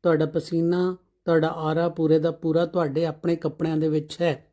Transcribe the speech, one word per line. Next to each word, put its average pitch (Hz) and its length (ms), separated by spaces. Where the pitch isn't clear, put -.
ਤੁਹਾਡਾ 160 240
ਪਸੀਨਾ, 175 680
ਤੁਹਾਡਾ 160 240
ਆਰਾ 165 400
ਪੂਰੇ 156 300
ਦਾ 160 120
ਪੂਰਾ 160 360
ਤੁਹਾਡੇ 165 400
ਆਪਣੇ 160 300
ਕੱਪੜਿਆਂ 160 400
ਦੇ 156 120
ਵਿੱਚ 151 320
ਹੈ। 160 320